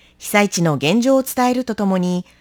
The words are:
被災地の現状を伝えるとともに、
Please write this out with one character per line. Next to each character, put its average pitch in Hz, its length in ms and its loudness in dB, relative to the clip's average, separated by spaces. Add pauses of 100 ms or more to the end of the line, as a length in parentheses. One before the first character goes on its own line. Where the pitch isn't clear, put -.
(200)
被 - 80 -16
災 208 220 2
地 175 140 -2
の 156 120 2
現 156 260 0
状 269 160 2
を 262 60 0
伝 247 260 -2
え 247 40 0
る 247 120 -4
と 220 100 -6
と 208 100 -4
も 190 120 0
に、 180 280 -2 (160)